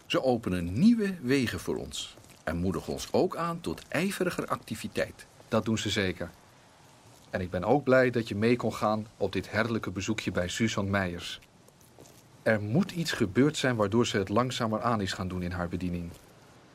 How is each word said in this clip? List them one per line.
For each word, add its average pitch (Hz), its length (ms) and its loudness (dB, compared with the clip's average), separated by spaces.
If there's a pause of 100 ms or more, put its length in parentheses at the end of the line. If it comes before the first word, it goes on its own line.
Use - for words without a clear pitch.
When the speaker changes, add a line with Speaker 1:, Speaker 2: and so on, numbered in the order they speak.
Speaker 1:
Ze - 180 0
openen 95 560 0
nieuwe 214 420 4
wegen 123 380 0
voor 78 160 -4
ons 65 420 -8 (260)
en 87 140 -2
moedigen 85 360 -2
ons 67 180 -6
ook 160 240 2
aan 170 260 -4
tot - 260 -6
ijveriger 175 600 -2
activiteit. - 800 -6 (200)
Speaker 2:
Dat 113 180 0
doen 110 120 2
ze 107 120 -4
zeker. 90 420 -2 (1000)
En 95 120 -2
ik 87 80 -4
ben 90 140 -2
ook 135 200 4
blij 127 260 6
dat 117 180 -2
je 104 80 -6
mee 113 200 4
kon 120 180 -2
gaan 107 340 0 (100)
op 98 140 -2
dit 95 200 -4
herderlijke 110 400 -2
bezoekje 98 400 -4
bij 90 160 0
Suzanne 107 440 0
Meijers. 92 480 -2 (1040)
Er 110 180 4
moet 117 300 2
iets 170 200 -2
gebeurd 120 460 2
zijn 127 180 2
waardoor 110 320 4
ze - 100 -2
het 95 120 0
langzamer 117 520 0
aan 117 200 2
is 95 120 -2
gaan 92 140 -4
doen 90 160 -4
in 87 80 -4
haar 87 160 -2
bediening. 87 420 -4 (640)